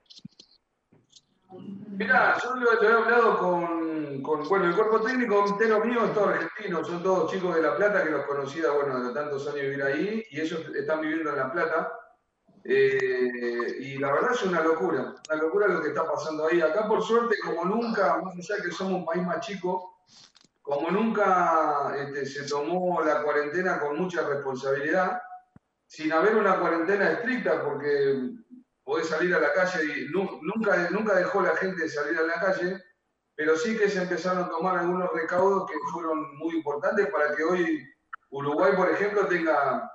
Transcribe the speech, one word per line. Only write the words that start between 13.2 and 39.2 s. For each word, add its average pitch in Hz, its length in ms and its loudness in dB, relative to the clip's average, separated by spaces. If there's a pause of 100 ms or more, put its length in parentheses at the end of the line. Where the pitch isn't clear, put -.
y 135 180 -10
la 139 140 -2
verdad 160 200 2
es 202 100 -2
una 175 180 0
locura, 160 540 0 (160)
una 156 120 0
locura 196 260 2
lo 165 120 2
que 151 80 -2
está 143 180 -2
pasando 156 400 -2
ahí. 170 140 4
Acá, 208 260 2
por 196 160 2
suerte, 226 400 2
como 165 220 -4
nunca, 190 580 2
más 175 140 -8
allá 202 260 -6
que 175 80 -4
somos 190 220 -4
un 175 140 -2
país 175 180 -2
más 170 160 -2
chico, - 640 -6 (580)
como 156 300 -2
nunca, 175 1080 2
este, 139 300 -6
se 139 200 -8
tomó 151 560 -2
la 147 200 2
cuarentena 147 580 0
con 147 180 -2
mucha 170 300 -2
responsabilidad, 143 880 -2 (680)
sin 156 260 -4
haber 202 240 4
una 190 240 2
cuarentena 170 520 2
estricta, 185 520 -2
porque 139 640 0 (560)
podés 160 240 -2
salir 175 260 0
a 160 60 4
la 151 120 2
calle 180 320 0
y 143 260 -6
nu-, 185 320 -4
nunca, 180 480 0
nunca 208 240 0
dejó 180 280 2
la 160 140 2
gente 185 260 -2
de 160 80 -2
salir 147 280 -2
a 160 40 2
la 165 180 0
calle, 190 420 -2 (520)
pero 156 200 2
sí 220 240 0
que 202 100 4
se 180 140 0
empezaron 175 420 0
a 165 40 -6
tomar 175 300 0
algunos 175 340 0
recaudos 180 580 2
que 156 60 -8 (160)
fueron 156 460 -4
muy 165 180 -4
importantes 147 520 0
para 147 280 0
que 156 80 -2
hoy 170 420 0 (440)
Uruguay, 147 460 2
por 170 140 2
ejemplo, 196 360 0